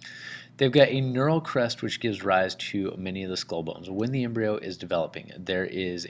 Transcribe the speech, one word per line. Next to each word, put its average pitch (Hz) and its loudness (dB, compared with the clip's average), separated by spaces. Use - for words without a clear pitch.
They've 135 4
got 135 10
a 131 0
neural 135 2
crest 120 0
which - -4
gives 101 -2
rise 92 4
to - -4
many 92 -4
of 92 -4
the 92 -4
skull 82 -4
bones. 82 -8
When 107 -2
the 131 0
embryo 113 0
is - -8
developing, 82 -2
there 92 -2
is 90 -4